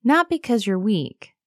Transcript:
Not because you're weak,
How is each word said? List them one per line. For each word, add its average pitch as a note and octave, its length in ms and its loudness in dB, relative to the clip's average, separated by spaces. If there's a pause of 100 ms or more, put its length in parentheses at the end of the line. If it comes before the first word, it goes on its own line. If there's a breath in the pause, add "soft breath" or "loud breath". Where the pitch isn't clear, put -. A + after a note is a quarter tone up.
Not E4 260 2
because A#3 380 -2
you're F#3+ 100 -2
weak, F#3 540 -4 (140)